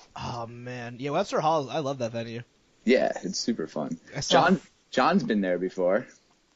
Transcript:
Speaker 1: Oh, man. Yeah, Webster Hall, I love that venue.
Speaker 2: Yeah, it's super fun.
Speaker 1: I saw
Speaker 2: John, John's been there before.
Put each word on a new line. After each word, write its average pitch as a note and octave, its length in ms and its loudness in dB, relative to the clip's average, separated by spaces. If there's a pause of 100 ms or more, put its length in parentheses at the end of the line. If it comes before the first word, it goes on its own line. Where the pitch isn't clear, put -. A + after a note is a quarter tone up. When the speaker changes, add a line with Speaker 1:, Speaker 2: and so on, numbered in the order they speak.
(160)
Speaker 1:
Oh, A#2+ 320 -8
man. A#2+ 520 -10
Yeah, C#3 120 -4
Webster G3+ 300 0
Hall, D#3 280 2
I C#3 100 -4
love C#3 200 -2
that A#2 140 -2
venue. A#2 280 -6 (440)
Speaker 2:
Yeah, - 260 4 (120)
it's - 160 -6
super G2 280 -4
fun. - 320 -6 (160)
Speaker 1:
I C#3+ 60 -6
saw E3 280 4
Speaker 2:
John, F#3+ 120 4 (280)
John's D3+ 340 4
been A2 180 2
there F2+ 180 2
before. F#2 480 0 (480)